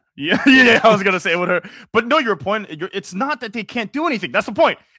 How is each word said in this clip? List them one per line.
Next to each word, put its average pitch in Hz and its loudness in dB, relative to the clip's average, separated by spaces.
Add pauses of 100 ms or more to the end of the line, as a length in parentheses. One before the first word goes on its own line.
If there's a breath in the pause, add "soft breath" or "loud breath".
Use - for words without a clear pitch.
<laughs> - -20
yeah, 160 -2
yeah, 262 6
yeah, 233 4
I 226 8
was 196 2
gonna 185 0
say 170 -2
it 175 0
would 175 -2
hurt. 180 -2 (240 loud breath)
But 233 0
no, 294 2
your 226 0
point, 202 -6 (100)
your, 180 -8
it's 190 -8
not 262 -4
that 220 -12
they 226 -6
can't 220 -8
do 302 -4
anything. 208 -4
That's - 0
the 233 -8
point. 277 2 (200 soft breath)